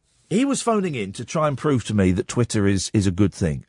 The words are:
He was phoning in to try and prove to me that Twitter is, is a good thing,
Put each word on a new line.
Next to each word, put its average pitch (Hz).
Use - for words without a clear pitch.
He 226
was 277
phoning 196
in 98
to 120
try 156
and 139
prove 143
to 110
me 98
that 92
Twitter 110
is, 98
is 101
a 98
good 92
thing, 73